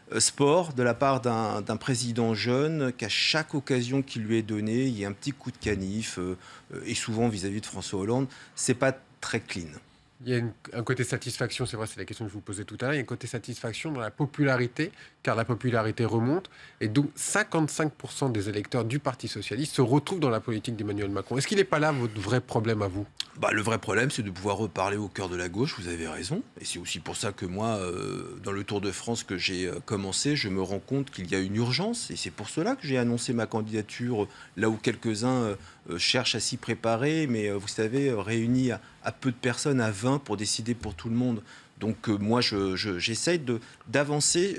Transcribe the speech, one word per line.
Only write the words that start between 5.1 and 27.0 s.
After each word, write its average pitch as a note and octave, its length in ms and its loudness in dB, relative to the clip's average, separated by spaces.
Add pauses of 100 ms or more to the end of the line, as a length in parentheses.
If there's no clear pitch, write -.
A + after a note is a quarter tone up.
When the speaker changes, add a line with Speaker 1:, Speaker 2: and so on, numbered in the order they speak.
Speaker 1:
petit C3+ 200 -6
coup - 180 -8
de - 60 -12
canif, G2+ 600 -2
euh, F2+ 180 -2 (380)
euh, F#2 100 -8
et A2 100 -4
souvent A#2 340 2
vis-à-vis G2 320 -2
de - 60 -12
François F#2+ 340 -6
Hollande. B2 280 2 (260)
C'est - 200 2
pas C3 220 2 (240)
très - 200 -2
clean. F2 260 -8 (580)
Speaker 2:
Il A#2+ 60 -2
y B2+ 40 2
a B2 40 4
une, A#2 140 -2 (200)
un A#2+ 100 -4
côté C3 220 0
satisfaction, A#2+ 640 -2
c'est - 100 -6
vrai, A2 100 -4
c'est - 120 -10
la F#2+ 80 -8
question A2 180 -8
que G2+ 60 -6
je F#2+ 40 -16
vous G#2+ 60 -8
posais G#2 240 -8
tout G#2 160 -12
à B2 40 -2
l'heure. C#3 100 2
Il - 20 2
y C#3 40 0
a - 20 -2
un - 20 -2
côté A#2+ 220 -8
satisfaction A#2 640 -6
dans C3 80 -4
la G#2+ 100 -4
popularité, C3+ 800 0 (320)
car A2+ 140 2
la A2+ 80 2
popularité A2+ 600 2
remonte. A#2 440 2 (300)
Et A2+ 80 0
donc, C#3+ 260 2
cinquante-cinq D#3+ 800 0
pour - 200 -14
cent C3+ 180 0
des G#2 180 0
électeurs G#2 360 0
du A2+ 140 -2
Parti B2 300 -4
socialiste A2 460 -4
se C#3 80 6
retrouvent D3 380 4
dans C#3+ 100 4
la A2 100 2
politique A2+ 340 -4
d'Emmanuel G#2 360 -2
Macron. G2 260 -2
Est-ce C#3 100 0
qu'il G3+ 120 2
n'est F#3+ 60 6
pas E3 140 2
là, D3+ 140 4
votre A#2 260 -2
vrai A2 220 2
problème A2+ 400 0
à G2+ 80 2
vous ? G2 180 -4 (320)
Speaker 1:
Bah, G#2 140 2
le G#2+ 80 2
vrai A2+ 160 2
problème, A2 340 2
c'est - 120 -4
de G2+ 80 -4
pouvoir F#2+ 260 -2
reparler G2+ 400 0
au G#2 120 -2
cœur F#2+ 200 -4
de F2 80 -4
la F2 140 -2
gauche, A#2+ 280 -2
vous F2 100 -8
avez E2+ 200 -4
raison. F2+ 340 -4 (200)
Et - 20 -14
c'est - 140 -6
aussi F2 200 -6
pour E2 180 -8